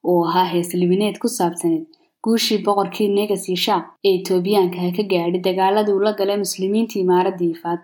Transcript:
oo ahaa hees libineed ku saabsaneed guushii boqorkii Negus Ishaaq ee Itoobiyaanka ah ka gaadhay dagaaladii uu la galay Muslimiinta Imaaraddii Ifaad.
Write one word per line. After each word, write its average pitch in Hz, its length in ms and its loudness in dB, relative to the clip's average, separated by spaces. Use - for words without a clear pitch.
oo 175 200 2
ahaa 180 200 2
hees 175 300 -2
libineed 180 440 2
ku 240 100 -2
saabsaneed 170 560 -2
guushii 220 380 0
boqorkii 202 460 0
Negus 202 400 0
Ishaaq 180 360 0
ee 196 100 4
Itoobiyaanka 180 680 0
ah 180 120 -2
ka 208 100 -2
gaadhay 180 380 0
dagaaladii 190 540 2
uu 190 100 0
la 214 80 2
galay 202 260 -2
Muslimiinta 202 600 -2
Imaaraddii 180 520 2
Ifaad. 170 340 -6